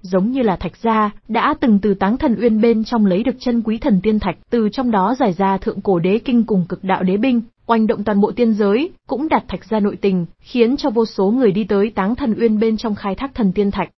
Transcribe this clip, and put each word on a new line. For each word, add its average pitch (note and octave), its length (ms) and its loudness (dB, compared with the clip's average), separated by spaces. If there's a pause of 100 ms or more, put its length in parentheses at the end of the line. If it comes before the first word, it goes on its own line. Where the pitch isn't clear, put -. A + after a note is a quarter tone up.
Giống F#3+ 300 0
như C4+ 100 -2
là G#3 140 2
Thạch - 220 -8
Gia, A3 340 0 (160)
đã A3+ 320 0
từng A3 200 4
từ G#3 140 2
Táng G3 240 0
Thần C4 220 0
Uyên A3 220 2
bên A3+ 220 4
trong G#3+ 220 0
lấy F#3+ 180 2
được B3+ 160 -2
chân A#3 220 -2
quý G#3+ 160 -2
thần G#3+ 240 2
tiên G#3+ 180 0
thạch, F#3+ 180 -4 (120)
từ A3+ 200 2
trong B3 220 -2
đó G#3 280 2
giải A3 140 2
ra F#3+ 240 0
thượng G3 240 -6
cổ F#3+ 180 2
đế F#3+ 200 2
kinh A#3 240 0
cùng F#3+ 260 0
cực - 140 -8
đạo F#3 200 -2
đế F#3 140 0
binh, A#3+ 240 0 (260)
oanh A3+ 200 2
động G3+ 160 -2
toàn G#3 180 2
bộ - 100 2
tiên A3+ 220 0
giới, G#3+ 360 0 (180)
cũng C#4+ 200 -4
đạt C#4+ 200 -2
Thạch - 180 -10
Gia A3 140 -2
nội G3+ 220 0
tình, F#3 240 0 (140)
khiến A#3+ 380 0
cho C#4+ 120 -2
vô A3+ 160 0
số G3+ 260 0
người A#3+ 200 2
đi G3+ 120 -2
tới G3+ 260 0
Táng G3+ 260 -2
Thần B3 240 -2
Uyên G#3+ 200 0
bên A3+ 180 0
trong G#3 180 -4
khai G3 200 -6
thác C4+ 200 -10
thần G3+ 160 0
tiên G3+ 200 -2
thạch. G3 280 -6